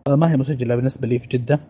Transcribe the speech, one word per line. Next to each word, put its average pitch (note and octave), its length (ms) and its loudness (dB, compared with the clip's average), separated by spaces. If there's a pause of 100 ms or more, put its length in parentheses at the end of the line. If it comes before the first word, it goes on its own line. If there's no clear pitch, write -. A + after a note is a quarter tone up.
آه، C#3+ 60 4
ما E3 180 4
هي D3 40 2
مسجلة B2+ 400 -2
بالنسبة B2 320 -2
لي A#2+ 100 0
في - 80 -8
جدة. B2+ 440 -2